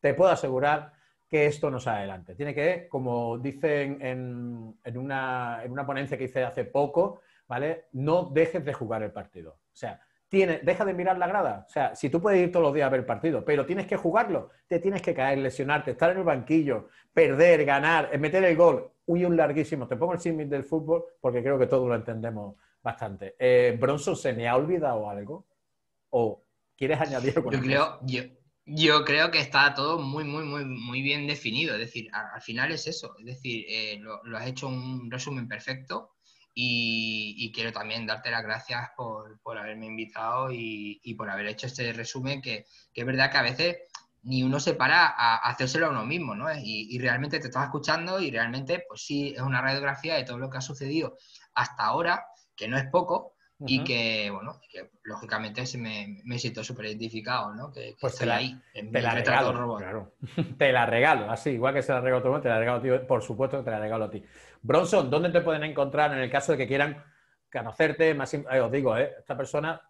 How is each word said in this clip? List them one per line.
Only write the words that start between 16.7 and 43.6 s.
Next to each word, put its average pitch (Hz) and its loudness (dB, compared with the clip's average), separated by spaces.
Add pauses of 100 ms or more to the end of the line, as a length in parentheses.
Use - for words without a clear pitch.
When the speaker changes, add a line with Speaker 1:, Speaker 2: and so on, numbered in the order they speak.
Speaker 1:
perder, 156 8
ganar, 143 4
eh, 147 0
meter 156 2
el 170 6
gol. 160 6 (160)
Uy, 175 2
un 175 4
larguísimo. 147 2
Te 127 -4
pongo 170 0
el 170 -4
símil 156 -2
del 139 -2
fútbol 160 0 (160)
porque 123 0
creo 135 2
que 127 6
todos 127 4
lo 120 2
entendemos 110 -6 (260)
bastante. 101 -8
Eh, 123 6
Bronson, 147 0
¿se 135 -2
me 117 -2
ha 120 4
olvidado 139 0
algo? 104 -10 (640)
¿O 113 0 (340)
quieres 127 0
añadir 135 0
algo 131 0
Speaker 2:
Yo 135 0
Speaker 1:
más? 127 -2
Speaker 2:
creo, 143 2
yo, 127 -4 (420)
yo 151 4
creo 151 4
que 165 2
está 139 4
todo 151 0
muy, 143 -4
muy, 151 -6
muy, 143 -4
muy 123 -6
bien 143 -2
definido. 139 -2
Es 107 -4
decir, 117 -10
a-, 107 -8
al 107 -14
final 127 -4
es 151 -6
eso. - -12
Es 110 -20
decir, 123 -8
eh, 107 -6
lo, 107 -14
lo 117 -12
has 113 -8
hecho 131 -8
un 127 -8
resumen 131 -8
perfecto - -12 (420)
y, 113 -2
y 113 -8
quiero 113 -6
también 110 -8
darte 110 -6
las 113 -2
gracias 120 -6
por, 110 -12
por 113 -10
haberme 107 -10
invitado 113 -4
y, 110 -8
y 117 -8
por 107 -8
haber 101 -6
hecho 107 -8
este 120 -6
resumen 127 -6
que, 113 -10 (300)
que 120 -6
es 120 -4
verdad 131 2
que - 0
a 135 4
veces 147 0 (460)